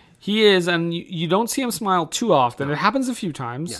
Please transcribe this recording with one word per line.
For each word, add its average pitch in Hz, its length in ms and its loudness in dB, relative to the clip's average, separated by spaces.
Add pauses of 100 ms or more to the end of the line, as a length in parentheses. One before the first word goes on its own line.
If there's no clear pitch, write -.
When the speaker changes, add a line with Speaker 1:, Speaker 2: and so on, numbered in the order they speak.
(200)
Speaker 1:
He 214 260 2
is, 185 240 6
and 170 240 0
you, 170 120 -6
you 170 220 -4
don't 208 220 2
see - 120 -2
him 247 100 -2
smile 185 360 0
too 226 240 -2
often. 139 380 2
Speaker 2:
No. 147 40 0
Speaker 1:
It 147 40 -4
happens 226 320 0
a 254 60 -4
few 175 180 -6
times. 127 460 -8